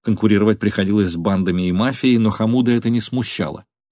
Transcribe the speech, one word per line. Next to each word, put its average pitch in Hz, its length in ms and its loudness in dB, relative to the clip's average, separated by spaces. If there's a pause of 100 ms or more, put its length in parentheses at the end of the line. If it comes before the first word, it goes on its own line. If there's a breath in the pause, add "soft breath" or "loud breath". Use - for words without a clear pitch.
Конкурировать 104 580 2
приходилось 101 500 0
с 85 60 -4
бандами 90 520 -2
и 90 40 0
мафией, 123 460 0
но 110 120 2
Хамуда 120 420 0
это 117 180 0
не 117 120 0
смущало. 107 640 -6 (260)